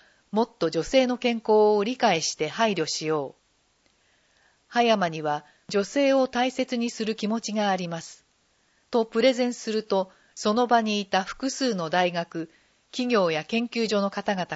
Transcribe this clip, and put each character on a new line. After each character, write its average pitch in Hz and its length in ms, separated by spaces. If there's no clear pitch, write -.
も 214 140
っ - 140
と 165 120
女 165 120
性 262 240
の 247 120
健 233 200
康 214 380
を 202 80
理 247 120
解 175 260
し - 140
て 151 120
配 214 260
慮 160 120
し - 200
よ 151 280
う。 - 0
葉 240 160
山 214 260
に 160 140
は 147 240
女 202 160
性 277 280
を 262 160
大 254 220
切 254 260
に 233 140
す 226 140
る 214 100
気 214 140
持 220 120
ち 214 140
が 208 160
あ 190 60
り 180 120
ま 165 140
す。 - 240
と 226 160
プ 226 160
レ 262 100
ゼ 247 140
ン 247 80
す - 180
る 214 100
と、 190 280
そ 208 200
の 247 120
場 233 160
に 214 180
い 196 60
た 190 180
複 - 260
数 254 240
の 165 160
大 180 220
学、 165 380
企 247 220
業 190 180
や 156 140
研 233 220
究 226 220
所 208 120
の 196 100
方 202 240
々 180 220